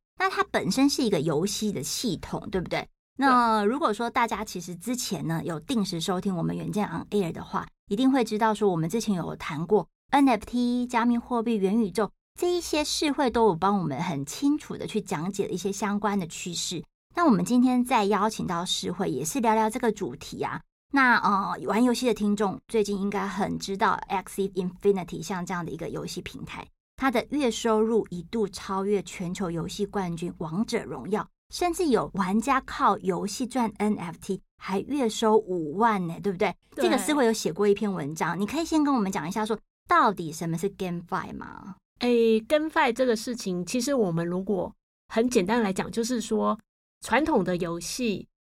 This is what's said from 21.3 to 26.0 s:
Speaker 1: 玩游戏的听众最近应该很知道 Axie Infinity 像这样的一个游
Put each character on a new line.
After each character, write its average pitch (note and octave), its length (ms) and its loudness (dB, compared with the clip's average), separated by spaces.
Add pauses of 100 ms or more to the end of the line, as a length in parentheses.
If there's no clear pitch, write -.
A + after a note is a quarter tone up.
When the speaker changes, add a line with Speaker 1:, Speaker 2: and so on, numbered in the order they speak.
Speaker 1:
玩 F#3+ 180 2
游 B3+ 100 4
戏 B3 120 -2
的 A#3 80 4
听 G#3 220 0
众 G3+ 220 -2 (100)
最 A3+ 140 2
近 G3+ 160 0
应 G3 120 -2
该 G3 180 -4
很 F#3 320 -2
知 F#3+ 160 -6
道 G3 320 2
Axie G3 460 -4
Infinity F#3 680 0
像 F3+ 240 -6
这 F#3+ 80 -6
样 F3 120 -4
的 - 40 -8
一 - 60 -8
个 E3 140 -8
游 D3+ 160 -8